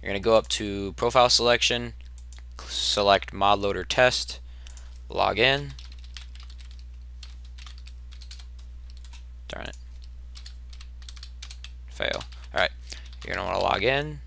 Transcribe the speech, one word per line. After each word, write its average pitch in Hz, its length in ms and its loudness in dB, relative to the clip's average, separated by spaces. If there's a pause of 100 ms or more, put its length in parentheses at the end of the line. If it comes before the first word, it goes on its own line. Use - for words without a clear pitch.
You're - 80 -6
gonna 98 100 0
go 113 160 6
up 110 140 8
to 98 440 0
profile 123 360 6
selection, 120 640 4 (640)
cl-, - 120 -12
select - 640 6
mod 98 260 6
loader 98 240 0
test, - 560 4 (720)
log 98 300 2
in. 135 340 4 (3750)
Darn - 200 -6
it. - 100 -10 (2000)
Fail. - 360 -2 (300)
Alright, 90 180 4 (540)
you're 92 100 -4
gonna 92 120 -2
wanna 92 160 2
log 95 200 4
in. 143 440 2